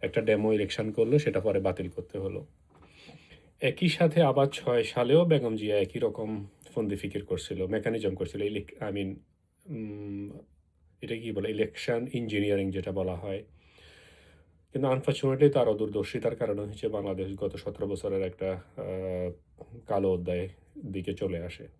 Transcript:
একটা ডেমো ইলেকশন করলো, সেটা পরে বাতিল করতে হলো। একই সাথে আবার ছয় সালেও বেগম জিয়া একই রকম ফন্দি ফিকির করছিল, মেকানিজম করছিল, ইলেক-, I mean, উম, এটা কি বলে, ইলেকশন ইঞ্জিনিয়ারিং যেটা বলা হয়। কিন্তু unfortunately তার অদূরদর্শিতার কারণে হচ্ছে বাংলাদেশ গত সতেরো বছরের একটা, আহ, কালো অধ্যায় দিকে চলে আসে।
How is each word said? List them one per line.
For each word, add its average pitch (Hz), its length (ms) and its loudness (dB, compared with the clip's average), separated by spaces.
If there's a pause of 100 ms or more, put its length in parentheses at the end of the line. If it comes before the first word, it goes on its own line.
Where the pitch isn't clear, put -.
একটা - 200 0
ডেমো 107 320 4
ইলেকশন 107 380 0
করলো, 117 280 4
সেটা 101 200 0
পরে 98 200 2
বাতিল 92 300 -2
করতে - 280 -10
হলো। 95 280 -6 (1160)
একই 160 280 2
সাথে 170 320 4
আবার 139 260 6
ছয় 123 360 2
সালেও 127 420 4
বেগম 127 300 4
জিয়া 104 220 0
একই 101 220 0
রকম 107 480 -2 (280)
ফন্দি 104 200 0
ফিকির 98 300 -6
করছিল, 92 420 -4
মেকানিজম 104 480 0
করছিল, 95 260 -4
ইলেক-, 104 500 -4
I 98 40 -4
mean, 95 200 -4 (540)
উম, 104 600 -8 (720)
এটা 117 140 -6
কি 113 160 -8
বলে, 101 200 -2
ইলেকশন 117 640 -2
ইঞ্জিনিয়ারিং 101 580 0
যেটা 92 200 -4
বলা 92 240 -2
হয়। 95 280 -6 (1300)
কিন্তু 135 160 2
unfortunately 135 600 4
তার 131 200 4
অদূরদর্শিতার 107 680 0
কারণে 107 260 -2
হচ্ছে 104 260 -6
বাংলাদেশ 95 480 -4
গত 98 200 -4
সতেরো 101 320 -6
বছরের 95 340 -2
একটা, 92 300 -2
আহ, 92 1120 -6 (220)
কালো 98 240 4
অধ্যায় 90 380 -2 (360)
দিকে 95 280 -4
চলে 92 260 -4
আসে। 85 280 -10 (120)